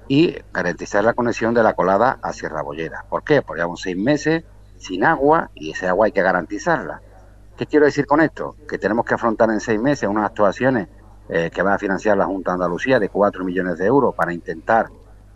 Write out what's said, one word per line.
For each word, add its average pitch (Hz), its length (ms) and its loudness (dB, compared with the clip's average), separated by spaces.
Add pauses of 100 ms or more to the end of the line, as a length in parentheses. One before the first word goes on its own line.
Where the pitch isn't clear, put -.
y 147 300 2 (160)
garantizar 90 500 -2
la 113 120 2
conexión 117 400 -2
de 117 100 6
La 104 100 4
Colada 98 480 2
a 85 100 -6
Sierra 78 300 -8
Bollera. 73 480 -10
¿Por 85 140 -4
qué? 143 180 2
Porque 78 160 -10
llevamos 85 220 -4
seis 90 160 -6
meses 151 480 0 (360)
sin 92 220 -6
agua 147 540 2
y 78 160 -12
ese 92 160 -4
agua 95 180 4
hay 98 60 0
que 95 100 2
garantizarla. 92 800 -2 (540)
¿Qué 123 100 -6
quiero 151 180 4
decir 143 220 2
con 147 140 4
esto? 80 340 -2 (140)
Que 90 100 -6
tenemos 107 260 0
que 123 100 -2
afrontar 113 360 2
en 110 80 0
seis 107 220 -2
meses 135 280 0
unas 104 180 0
actuaciones, 107 600 0 (420)
eh, 85 240 -2
que 90 100 -2
va 98 120 0
a 92 60 0
financiar 98 360 0
la 92 100 2
Junta 92 260 -4
de - 20 -2
Andalucía 90 460 0
de 95 80 0
cuatro 95 360 0
millones 90 320 -2
de 92 100 0
euros 120 280 2
para 85 180 -2
intentar 95 540 -2 (500)